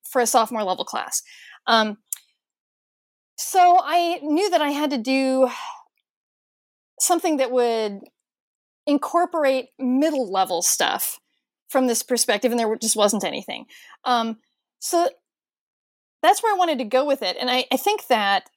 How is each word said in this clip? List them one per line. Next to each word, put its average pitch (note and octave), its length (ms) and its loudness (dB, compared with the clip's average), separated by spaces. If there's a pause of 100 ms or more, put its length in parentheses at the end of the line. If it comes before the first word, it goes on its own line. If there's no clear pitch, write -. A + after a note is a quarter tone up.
for B3+ 140 0
a A3+ 40 2
sophomore A3 360 0
level F#3 220 -4
class. - 380 -6 (440)
Um, G#3+ 320 2 (1400)
so F4+ 460 6
I E4+ 400 0
knew D#4+ 280 0
that E4 120 2
I C#4+ 80 0
had D4 200 -2
to C#4 80 -2
do C4 500 0 (1500)
something E4+ 380 0
that B3+ 120 -2
would A3+ 500 0 (840)
incorporate D4 840 0 (100)
middle C4 540 0
level F#3 300 0
stuff - 560 -2 (500)
from C4 180 0
this A#3 160 -2
perspective, A#3 480 0
and A#3+ 80 -2
there A3 180 -2
just A3 200 -4
wasn't G#3 280 2
anything. - 420 -8 (380)
Um, A3+ 340 0 (420)
so E4+ 280 0 (1120)
that's F4 200 4
where A4 120 2
I F4+ 40 -2
wanted E4 200 0
to B3 60 -4
go B3+ 220 0
with C4+ 160 0
it. F#3 160 -4
And B3 120 -4
I, B3+ 200 0
I C4 60 0
think G#4 300 -2
that G3+ 380 2 (120)